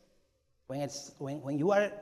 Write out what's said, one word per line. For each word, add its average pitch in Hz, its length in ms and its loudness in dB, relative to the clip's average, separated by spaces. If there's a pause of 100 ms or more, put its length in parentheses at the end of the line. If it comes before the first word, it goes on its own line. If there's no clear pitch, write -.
(680)
When 139 140 -6
it's, - 360 -8
when, 143 240 -6
when 143 160 -2
you 170 140 4
are, 202 200 4 (100)